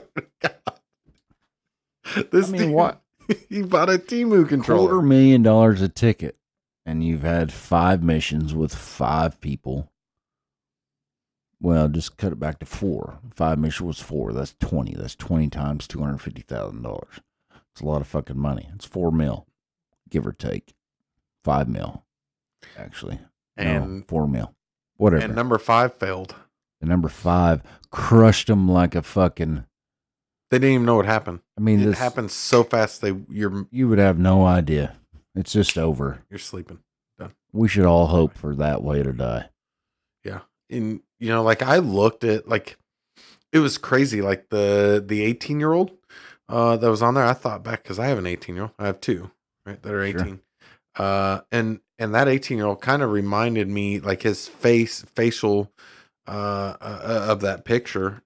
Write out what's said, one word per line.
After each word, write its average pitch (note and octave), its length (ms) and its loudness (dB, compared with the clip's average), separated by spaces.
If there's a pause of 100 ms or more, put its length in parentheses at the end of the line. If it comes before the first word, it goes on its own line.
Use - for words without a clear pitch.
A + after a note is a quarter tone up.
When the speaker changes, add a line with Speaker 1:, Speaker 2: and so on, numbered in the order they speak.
(160)
Speaker 1:
to D#3+ 80 -10 (180)
God. - 380 -8 (1500)
This F#3 160 4
Speaker 2:
I F#3+ 40 -6
mean, F3+ 100 -2
Speaker 1:
dude, D#3+ 120 0
Speaker 2:
what? E3 280 0 (240)
Speaker 1:
<laughs> - 240 -4
he G3+ 120 -6
bought F3+ 280 0
a F#3 80 2
Temu G#3+ 500 2
controller. E3 420 2
Speaker 2:
Quarter F3+ 180 2
million C3+ 340 8
dollars A2 400 6
a G2 60 2
ticket, G2+ 480 -2 (500)
and D#2+ 180 -4
you've E2 180 -2
had E2 320 0
five F2 500 2
missions D#2 500 0
with D#2 220 -2
five D#2 640 -4
people. C#2 500 -8 (1700)
Well, E2 260 2
just D#2 300 -4
cut F#2 160 -4
it A1 60 -12
back D2 200 -8
to - 60 -16
four. - 540 -8 (140)
Five D#2+ 240 0
missions D#2 300 -2
was D#2+ 140 -8
four. A1+ 320 -6
That's C2+ 260 -8
twenty. B1+ 340 -4
That's - 220 -12
twenty D#2+ 340 -2
times D2 380 -6
two C#2+ 140 -10
hundred C#2+ 200 -4
fifty B1+ 200 -14
thousand G1+ 400 -10
dollars. - 400 -12 (500)
It's - 100 -20
a D2+ 40 -8
lot D2+ 160 -2
of C#2+ 60 -10
fucking C2+ 300 -8
money. C#2 380 -4
It's G2+ 100 -18
four F2 260 -2
mil, D#2 360 -2 (640)
give D2+ 180 -4
or G1+ 60 -8
take. - 400 -10 (720)
Five C#2+ 260 0
mil, G1+ 340 -8 (720)
actually. G1+ 420 -14 (380)
No, G2+ 60 -8
Speaker 1:
And F#2+ 440 -4
Speaker 2:
four D#2+ 200 -2
mil. A#1 260 -4 (440)
Whatever. F#2 280 4
Speaker 1:
And A2 100 -4
number A#2 220 0
five A#2+ 380 2
failed. F#2+ 400 -8 (460)
Speaker 2:
The D#2 60 -4
number E2+ 220 2
five F2 520 2 (300)
crushed - 580 6
'em G2 200 4
like F2+ 240 4
a E2+ 80 -2
fucking D#2+ 600 0 (880)
Speaker 1:
They B2+ 80 4
didn't C3+ 140 4
even A#2+ 120 2
know A#2 120 4
what G2 80 4
happened. G#2 340 -2 (180)
Speaker 2:
I G#2 40 -4
mean, G#2+ 200 4
Speaker 1:
It G2+ 40 4
Speaker 2:
this G#2 140 2
Speaker 1:
happened B2 320 -4
so - 320 2
fast. A2+ 380 -2
They, G2+ 120 -2 (160)
you're G2 420 -6
Speaker 2:
you B2+ 160 0
would A2 120 4
have F#2+ 200 4
no F#2 260 6
idea. D#2 520 2 (360)
It's F#2 200 -6
just G3+ 240 2
over. C#2 520 -4
Speaker 1:
You're G2 100 -16
sleeping. F2 400 -16 (380)
Done. F2+ 160 -18 (200)
Speaker 2:
We A2 160 2
should F#2+ 160 4
all E2+ 220 6
hope D#2+ 300 4
for D2 180 -8
that D2 280 -4
way C#2+ 180 -2
to C2+ 120 -4
die. A#1+ 360 -8 (760)
Speaker 1:
Yeah. G2 160 -14 (280)
And, A2 320 -8 (180)
you A#2 100 -6
know, A2+ 140 0
like, A2 180 2
I C3+ 160 4
looked A2+ 460 2
at, A2 260 -2
like, - 280 -6 (760)
it D#3 80 4
was C#3+ 180 0
crazy. B2+ 440 0
Like, G2 280 -4
the, G2+ 560 2
the G#2 180 -2
eighteen-year-old, D3+ 680 -2 (580)
uh, A#2 280 2
that A2+ 120 2
was A2 140 2
on A#2 100 2
there, C3 120 2
I B2 80 2
thought G#2+ 300 -8
back, A2+ 200 -10
'cause F#2+ 160 -12
I A#2+ 80 -4
have C#3 100 -2
an F#2 80 -6
eighteen-year-old. F2+ 540 -10
I G#2 80 -4
have G2 140 -6
two, F#2+ 280 -6 (360)
right, G2+ 160 -18
that G#2 120 -10
are G2 160 -4
Speaker 2:
Sure. F2+ 100 -6
Speaker 1:
eighteen. F#2+ 220 -8 (540)
Uh, G2 460 -2 (100)
and, A2 280 -2 (200)
and A2 160 -4
that C#3 120 4
eighteen-year-old A2+ 540 -2
kinda C#3 260 0
reminded G#2 640 0
me, G2+ 300 -2
like, G2 240 -4
his G#2+ 240 -2
face, A#2 560 0 (120)
facial, G#2 560 0 (560)
uh, G2+ 540 -8
uh, G#2 220 -14
uh, A2 280 -4
of G2 100 -2
that G2 240 -4
picture, G#2 600 -4